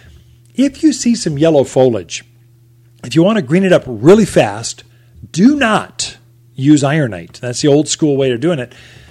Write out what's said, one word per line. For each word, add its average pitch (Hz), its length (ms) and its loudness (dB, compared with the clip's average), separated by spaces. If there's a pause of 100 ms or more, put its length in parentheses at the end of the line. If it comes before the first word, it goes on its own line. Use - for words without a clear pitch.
(560)
If 277 280 -2
you 302 100 2
see 233 220 -2
some 156 220 -6
yellow 151 260 4
foliage, 120 600 -2 (800)
if 120 120 -8
you 160 80 4
wanna 208 180 0
green 160 220 0
it 180 100 2
up 151 120 2
really 143 400 4
fast, 113 580 -4 (480)
do 233 240 2
not 214 600 -4 (380)
use 139 280 2
ironite. 127 580 -4
That's 120 200 -10
the 151 60 0
old 147 200 2
school 143 300 -2
way 135 140 0
of 117 80 -4
doing 156 200 -2
it. 120 140 -12 (380)